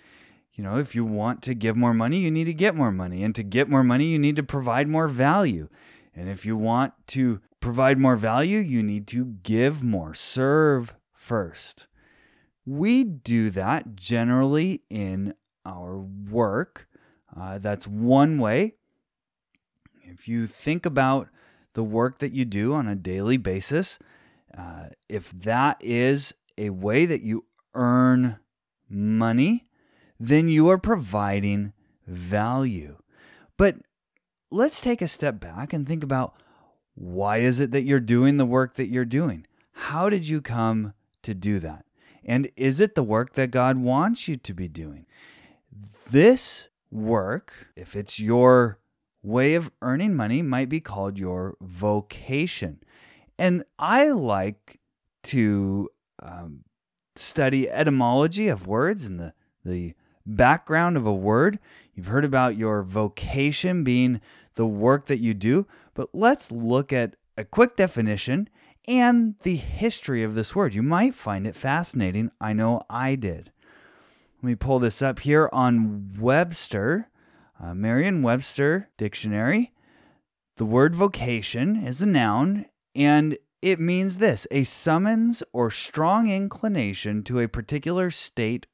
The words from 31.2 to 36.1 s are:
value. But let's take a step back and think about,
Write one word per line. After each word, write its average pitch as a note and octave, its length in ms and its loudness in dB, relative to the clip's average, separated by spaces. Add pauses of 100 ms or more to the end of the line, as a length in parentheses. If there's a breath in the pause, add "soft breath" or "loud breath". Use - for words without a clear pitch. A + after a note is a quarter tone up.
value. F#2+ 920 -4 (600 soft breath)
But F#3+ 200 4 (720)
let's B3+ 300 0
take A#3+ 200 -2
a F3+ 60 -2
step C3+ 320 -4
back F2 340 -12
and D3 140 -4
think D#3 160 -4
about, C3 320 -4 (600 soft breath)